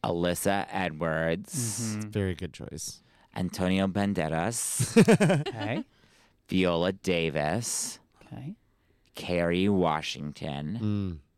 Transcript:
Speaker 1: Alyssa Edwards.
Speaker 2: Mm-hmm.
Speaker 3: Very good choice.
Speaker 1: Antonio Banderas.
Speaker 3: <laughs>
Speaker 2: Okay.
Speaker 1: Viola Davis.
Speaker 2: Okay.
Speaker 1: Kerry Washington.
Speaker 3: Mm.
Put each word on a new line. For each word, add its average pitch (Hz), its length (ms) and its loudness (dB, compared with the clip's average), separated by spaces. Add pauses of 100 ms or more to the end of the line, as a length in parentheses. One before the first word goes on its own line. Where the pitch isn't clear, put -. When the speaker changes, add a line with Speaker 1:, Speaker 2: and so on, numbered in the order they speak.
Speaker 1:
Alyssa 87 680 0
Edwards. 92 1300 -2
Speaker 2:
Mm-hmm. 107 120 -8
Speaker 3:
Very 98 260 -2
good 87 180 -10
choice. - 480 -12 (340)
Speaker 1:
Antonio 92 520 2
Banderas. 92 1080 0 (520)
Speaker 3:
<laughs> - 0 -
Speaker 2:
Okay. 117 360 -4 (640)
Speaker 1:
Viola 90 440 2
Davis. 82 1040 -2 (260)
Speaker 2:
Okay. 131 320 -12 (600)
Speaker 1:
Kerry 87 520 2
Washington. 76 1120 0
Speaker 3:
Mm. 101 360 -2 (200)